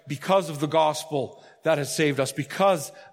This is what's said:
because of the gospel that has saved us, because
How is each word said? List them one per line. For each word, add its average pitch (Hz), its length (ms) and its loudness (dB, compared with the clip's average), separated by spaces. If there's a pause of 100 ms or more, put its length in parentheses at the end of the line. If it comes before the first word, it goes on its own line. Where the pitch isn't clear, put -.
because 165 420 0
of 143 120 -8
the 156 60 0
gospel 147 760 -2 (200)
that 156 140 4
has 139 160 -4
saved 143 280 2
us, 131 100 -2
because 180 640 0 (200)